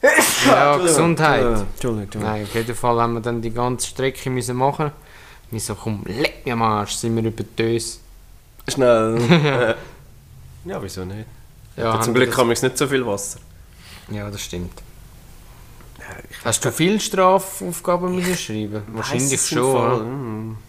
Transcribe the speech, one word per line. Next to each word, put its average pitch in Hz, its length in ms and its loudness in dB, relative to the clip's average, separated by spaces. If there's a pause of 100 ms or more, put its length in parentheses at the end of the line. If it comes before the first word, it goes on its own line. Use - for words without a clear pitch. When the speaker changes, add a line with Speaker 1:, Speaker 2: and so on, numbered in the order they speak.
Speaker 1:
Ja, 285 80 8
Speaker 2:
Entschuldigung. 220 760 4
Speaker 1:
Gesundheit. 156 580 4
Speaker 2:
Entschuldigung, 110 580 -2
Entschuldigung. 107 200 -8
Speaker 1:
Nein, 107 200 -2
auf 101 120 -8
jeden 113 200 -2
Fall 120 240 0
haben 117 140 2
wir 117 80 -4
dann 120 200 -4
die 113 100 -4
ganze 120 360 -2
Strecke 131 440 -4
müssen 123 260 -2
machen. 143 340 0 (600)
Wir 110 80 -6
so, 104 160 -6
«Komm, 104 320 -6
leck 131 380 -4
mir 127 80 -2
am 113 100 0
Arsch», 107 320 0
sind 113 200 -2
wir 113 80 0
über 110 200 -2
die - 120 -12
Dös. 113 440 -2 (680)
Speaker 2:
Schnell. 120 1120 4
Speaker 1:
<laughs> - 60 -16 (800)
Speaker 2:
Ja, 180 180 -8
wieso 92 220 -10
nicht? 104 200 -10 (520)
Speaker 1:
Ja, 113 160 0
Speaker 2:
Hat 110 100 2
zum 117 100 0
Speaker 1:
haben - 20 2
Speaker 2:
Glück 127 120 6
Speaker 1:
wir 117 40 -4
das - 60 -2
Speaker 2:
haben 123 120 4
wir 117 40 4
es - 80 0
nicht 131 160 0
so 151 100 2
viel 131 200 0
Wasser. - 320 -6 (720)
Speaker 1:
Ja, 104 180 -6
das 101 140 -10
stimmt. 90 360 -10 (1160)
Speaker 2:
Ja, - 80 -18 (240)
ich - 160 -14
Speaker 1:
Hast 113 180 -2
du 123 80 0
viele 190 280 2
Strafaufgaben 185 1120 0
müssen 180 240 -2
schreiben? 107 520 -6
Speaker 2:
Weiss 113 60 -14
Speaker 1:
Wahrscheinlich 135 380 -2
Speaker 2:
es - 180 -2
im 151 60 0
Speaker 1:
schon, 131 180 2
Speaker 2:
Fall. 120 220 2
Speaker 1:
ja. 110 60 -2
Speaker 2:
Mm. 110 540 -8 (120)